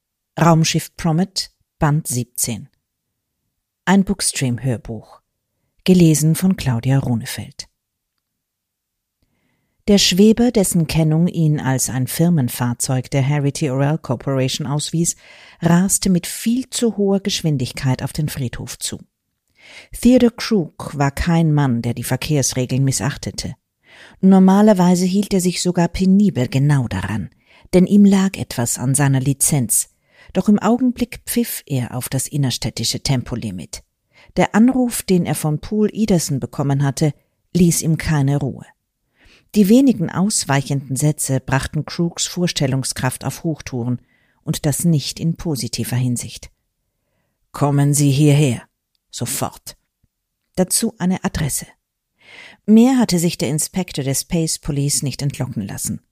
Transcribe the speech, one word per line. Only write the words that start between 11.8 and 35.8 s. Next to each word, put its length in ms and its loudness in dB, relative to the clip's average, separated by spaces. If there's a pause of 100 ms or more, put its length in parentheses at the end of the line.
ein 160 -4
Firmenfahrzeug 1040 -2
der 180 0
Harry 220 0
T. 220 -4
Orell 260 0
Corporation 680 -4
auswies, 480 -4 (440)
raste 500 2
mit 180 0
viel 420 -4
zu 260 -2
hoher 220 0
Geschwindigkeit 840 -2
auf 80 -8
den 160 -4
Friedhof 500 -8
zu. 220 -10 (1000)
Theodore 360 6
Crook 600 -4
war 140 0
kein 420 0
Mann, 300 2
der 120 -4
die 100 -8
Verkehrsregeln 800 -2
missachtete. 720 -4 (640)
Normalerweise 840 6
hielt 300 -2
er 60 2
sich 200 -2
sogar 280 0
penibel 600 2
genau 380 2
daran, 420 -6 (460)
denn 120 6
ihm 180 6
lag 340 4
etwas 400 -6
an 160 -2
seiner 240 2
Lizenz. 720 -2 (420)
Doch 160 -2
im 120 4
Augenblick 680 -2
pfiff 400 -4
er 300 -4
auf 120 -6
das 200 -4
innerstädtische 760 -4
Tempolimit. 800 -6 (540)
Der 180 0
Anruf, 480 2
den 240 0
er 80 -2
von 240 -2
Paul 340 -2